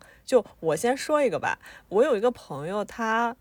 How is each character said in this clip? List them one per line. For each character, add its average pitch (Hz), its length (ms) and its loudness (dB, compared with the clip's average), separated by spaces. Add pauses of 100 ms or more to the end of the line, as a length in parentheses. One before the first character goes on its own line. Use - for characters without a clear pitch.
(260)
就 247 180 4 (160)
我 156 160 0
先 240 220 0
说 294 260 0
一 254 60 2
个 160 80 -2
吧， - 220 -4 (300)
我 208 140 4
有 294 120 4
一 196 40 0
个 240 120 2
朋 147 360 -10
友， 202 180 -4
他， 233 560 -2